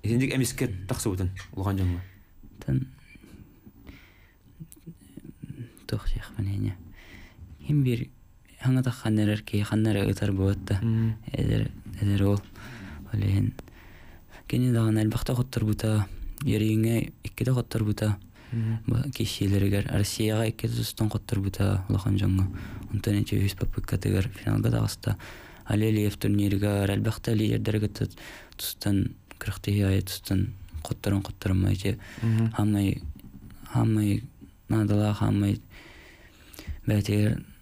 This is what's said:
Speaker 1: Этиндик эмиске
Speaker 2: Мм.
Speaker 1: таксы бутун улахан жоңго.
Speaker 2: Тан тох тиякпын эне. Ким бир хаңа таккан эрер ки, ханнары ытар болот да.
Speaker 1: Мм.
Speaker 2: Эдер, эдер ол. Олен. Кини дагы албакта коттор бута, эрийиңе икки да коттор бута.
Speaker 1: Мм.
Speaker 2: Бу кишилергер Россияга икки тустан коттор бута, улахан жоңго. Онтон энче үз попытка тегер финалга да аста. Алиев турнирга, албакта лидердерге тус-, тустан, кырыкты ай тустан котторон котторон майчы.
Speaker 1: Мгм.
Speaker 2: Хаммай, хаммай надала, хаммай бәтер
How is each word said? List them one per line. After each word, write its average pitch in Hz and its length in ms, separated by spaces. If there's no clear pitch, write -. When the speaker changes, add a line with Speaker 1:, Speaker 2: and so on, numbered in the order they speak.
Speaker 1:
Этиндик 120 320
эмиске 131 320
Speaker 2:
Мм. 92 200
Speaker 1:
таксы - 220
бутун 92 220
улахан 98 240
жоңго. 90 220
Speaker 2:
Тан 131 220
тох - 220
тиякпын - 380
эне. 101 280
Ким 147 180
бир 123 240
хаңа 127 200
таккан 113 360
эрер 104 240
ки, - 200
ханнары 104 460
ытар 101 220
болот 95 340
да. 98 160
Speaker 1:
Мм. 113 340
Speaker 2:
Эдер, 107 400
эдер 101 220
ол. 101 180
Олен. 101 400
Кини 127 260
дагы 110 260
албакта 110 360
коттор 117 300
бута, 107 420
эрийиңе 110 680
икки - 220
да 131 80
коттор 117 300
бута. 104 340
Speaker 1:
Мм. 113 360
Speaker 2:
Бу 120 100
кишилергер 101 800
Россияга 110 580
икки - 180
тустан 113 420
коттор 107 300
бута, 98 500
улахан 101 280
жоңго. 95 300
Онтон 104 220
энче 104 280
үз 101 120
попытка - 420
тегер 95 320
финалга 53 400
да 113 140
аста. - 340
Алиев 107 520
турнирга, 101 640
албакта 101 500
лидердерге 107 540
тус-, - 300
тустан, - 580
кырыкты 101 440
ай 98 180
тустан 95 520
котторон - 380
котторон 95 400
майчы. 95 360
Speaker 1:
Мгм. 113 300
Speaker 2:
Хаммай, 104 500
хаммай 110 520
надала, 104 440
хаммай 101 480
бәтер 104 540